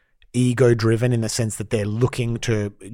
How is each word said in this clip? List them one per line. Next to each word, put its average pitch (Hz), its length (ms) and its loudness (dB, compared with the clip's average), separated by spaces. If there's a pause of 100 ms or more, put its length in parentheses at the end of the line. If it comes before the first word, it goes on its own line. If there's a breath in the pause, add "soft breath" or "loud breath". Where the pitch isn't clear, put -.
(320)
ego-driven 120 840 2
in 117 80 0
the 110 80 -2
sense 113 260 -4
that 101 140 -10
they're 104 160 -2
looking 117 500 -2
to 107 340 -2 (240)